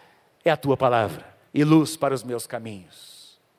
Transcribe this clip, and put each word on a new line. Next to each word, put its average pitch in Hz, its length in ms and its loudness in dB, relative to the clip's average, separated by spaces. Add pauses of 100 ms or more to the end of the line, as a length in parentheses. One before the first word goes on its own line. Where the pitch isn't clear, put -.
(440)
é 170 60 2
a 151 60 2
tua 139 200 0
palavra 113 480 0 (300)
e 147 100 2
luz 156 320 4
para 139 160 -2
os 120 120 -6
meus 120 220 -8
caminhos." - 920 -16 (200)